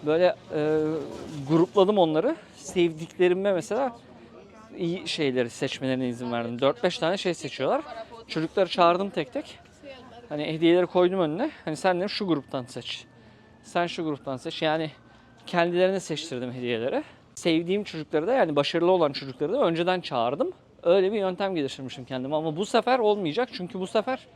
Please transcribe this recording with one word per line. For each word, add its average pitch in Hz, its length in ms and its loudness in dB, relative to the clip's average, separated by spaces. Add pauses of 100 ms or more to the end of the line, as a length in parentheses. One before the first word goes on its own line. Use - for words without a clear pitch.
Böyle, 165 300 4 (200)
e, 156 260 2 (680)
grupladım 185 480 6
onları. 175 380 2 (200)
Sevdiklerime 180 960 0
mesela 233 440 -2 (800)
iyi 175 300 -4
şeyleri 127 420 0
seçmelerine 131 580 -2
izin 120 240 -4
verdim. 117 300 -4
Dört 139 220 2
beş 180 140 0
tane 170 200 0
şey 180 160 -2
seçiyorlar. 156 480 -2 (460)
Çocukları 170 420 0
çağırdım 180 400 4
tek 175 240 -6
tek. - 260 -8 (680)
Hani 151 160 -6
hediyeleri 165 400 4
koydum 180 340 2
önüne. 175 320 -2 (140)
Hani 156 100 -4
sen 180 260 0
de 202 60 -2
şu 202 200 -6
gruptan 143 360 -2
seç. - 420 -12 (580)
Sen 175 240 -2
şu 170 160 -6
gruptan 139 340 -6
seç. - 240 -8
Yani 156 300 0 (540)
kendilerine 180 540 2
seçtirdim 127 520 -6
hediyeleri. 123 520 -2 (320)
Sevdiğim 170 480 0
çocukları 160 440 -2
da 240 60 0
yani 180 220 2
başarılı 165 360 4
olan 165 200 4
çocukları 143 420 -6
da 285 80 2
önceden 175 400 2
çağırdım. 143 500 -2 (320)
Öyle 190 280 6
bir 226 60 -2
yöntem 190 380 -2
geliştirmişim 135 500 -6
kendime 131 300 -4
ama 156 200 -2
bu 190 100 -2
sefer 247 340 2
olmayacak 208 540 0
çünkü 180 260 -8
bu 185 80 -6
sefer - 480 -2